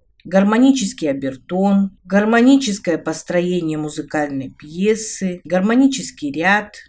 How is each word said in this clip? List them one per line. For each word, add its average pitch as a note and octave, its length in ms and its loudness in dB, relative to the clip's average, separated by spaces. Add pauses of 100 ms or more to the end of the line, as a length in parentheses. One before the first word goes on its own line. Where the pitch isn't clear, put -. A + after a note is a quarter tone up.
(240)
Гармонический G#3 880 2
обертон, F#3 920 -2
гармоническое G#3+ 960 2
построение E3 800 -2
музыкальной D3 720 -6
пьесы, F#3 920 -4
гармонический G#3+ 880 0
ряд. G3 440 0 (140)